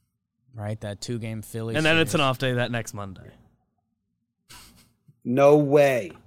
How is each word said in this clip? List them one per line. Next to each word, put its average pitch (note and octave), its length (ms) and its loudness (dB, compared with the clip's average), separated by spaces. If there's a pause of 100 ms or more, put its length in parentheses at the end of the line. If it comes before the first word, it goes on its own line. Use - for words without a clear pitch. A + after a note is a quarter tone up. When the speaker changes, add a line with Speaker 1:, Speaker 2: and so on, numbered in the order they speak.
(540)
Speaker 1:
Right, G#2+ 260 -8
that G2+ 220 -10
two-game A2 400 -8
Philly A2+ 340 -10
Speaker 2:
And D#3 80 -2
then D#3+ 140 2
it's D#3+ 160 0
an E3+ 60 2
Speaker 1:
series. C3+ 100 2
Speaker 2:
off B2 80 -4
day C3 160 -2
that A#2+ 160 -2
next A#2 240 -8
Monday. G2+ 360 -14 (1900)
Speaker 3:
No C#3 340 6
way, C#3 540 4 (140)